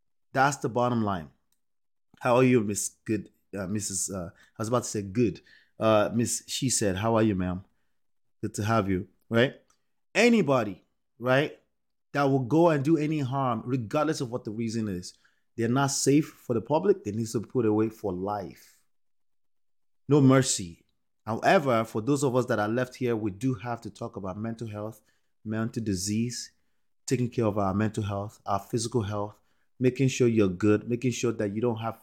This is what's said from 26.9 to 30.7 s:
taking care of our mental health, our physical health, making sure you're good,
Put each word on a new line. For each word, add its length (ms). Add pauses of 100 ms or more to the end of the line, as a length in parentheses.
taking 240
care 140
of 140
our 160
mental 300
health, 420
our 140
physical 420
health, 340 (460)
making 260
sure 220
you're 180
good, 420